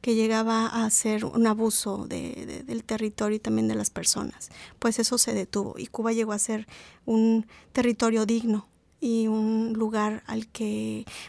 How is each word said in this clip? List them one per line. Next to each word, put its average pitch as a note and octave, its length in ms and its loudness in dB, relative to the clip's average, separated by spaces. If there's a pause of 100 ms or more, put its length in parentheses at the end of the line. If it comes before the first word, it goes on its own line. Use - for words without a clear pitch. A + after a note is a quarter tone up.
que A#3 120 2
llegaba A3+ 520 2
a A3+ 240 0
ser G#3+ 340 2
un A3+ 220 4
abuso G#3+ 600 0
de, - 400 -8
de, - 180 -10
del A#3 200 -8
territorio G#3+ 520 -2
y G#3+ 40 -6
también A3 280 0
de A3 60 0
las G#3 160 -2
personas. - 600 -4 (280)
Pues A#3 200 0
eso A#3+ 200 2
se - 160 2
detuvo, G3+ 440 -4
y - 80 -8
Cuba A3+ 260 -4
llegó A3+ 200 0
a G#3 60 -4
ser A3 280 -2 (400)
un A3+ 400 4 (260)
territorio A3+ 540 2
digno, A3+ 420 0 (320)
y A3+ 280 2
un A3 460 2
lugar A3 520 0
al A3 220 -6
que A3 560 -4 (240)